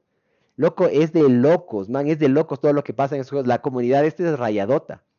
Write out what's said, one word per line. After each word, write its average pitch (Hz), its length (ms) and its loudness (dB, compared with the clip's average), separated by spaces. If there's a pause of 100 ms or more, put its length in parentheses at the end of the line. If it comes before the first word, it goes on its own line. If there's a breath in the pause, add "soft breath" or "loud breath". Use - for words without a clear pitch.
(580)
Loco, 165 300 0
es 156 240 2
de 156 160 4
locos, 123 600 2
man, 139 180 -4
es 156 100 -2
de 151 120 2
locos 147 300 -2
todo 151 140 2
lo 143 100 -2
que - 100 -10
pasa 135 220 -4
en 139 60 -6
esos 120 100 -14
juegos. 135 160 -4
La 120 140 0
comunidad 131 440 0
esta 160 180 -4
es 156 160 -2
rayadota. 110 640 -4 (160)